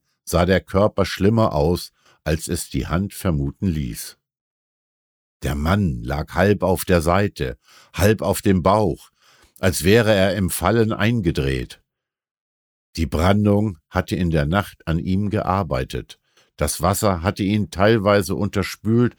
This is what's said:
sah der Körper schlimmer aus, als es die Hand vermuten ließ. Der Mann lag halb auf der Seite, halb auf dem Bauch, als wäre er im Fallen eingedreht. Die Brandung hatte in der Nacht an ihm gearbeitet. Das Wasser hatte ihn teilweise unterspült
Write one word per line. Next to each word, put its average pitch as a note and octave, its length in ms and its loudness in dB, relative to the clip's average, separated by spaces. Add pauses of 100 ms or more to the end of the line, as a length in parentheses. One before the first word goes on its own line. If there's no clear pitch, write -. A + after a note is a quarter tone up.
(240)
sah F2 200 0
der F2+ 160 2
Körper G2 460 0
schlimmer A2 480 0
aus, D#2 380 0 (300)
als D#2 260 -4
es - 200 -6
die B1 180 -6
Hand F#2 280 -4
vermuten D2 520 -4
ließ. D2+ 520 -6 (1200)
Der C2+ 120 -4
Mann D2+ 480 0
lag C#2+ 320 -8
halb F#2+ 280 2
auf F2 220 0
der F2+ 160 4
Seite, E2+ 560 -2 (380)
halb G2+ 260 2
auf F#2 220 -2
dem F#2+ 200 2
Bauch, F#2+ 480 0 (480)
als F#2 260 -2
wäre G#2+ 280 4
er F#2+ 240 2
im F#2 140 0
Fallen A2 420 0
eingedreht. E2 880 -2 (1160)
Die E2 100 -2
Brandung G2+ 720 2 (120)
hatte F3+ 260 -2
in F2+ 140 0
der D2+ 160 2
Nacht F#2 420 -4
an D#2+ 100 0
ihm F#2+ 300 -2
gearbeitet. D2+ 920 -4 (380)
Das - 240 -4
Wasser F#2+ 420 0
hatte G2 200 -2
ihn G2+ 280 0
teilweise G2+ 640 2
unterspült G#2 840 0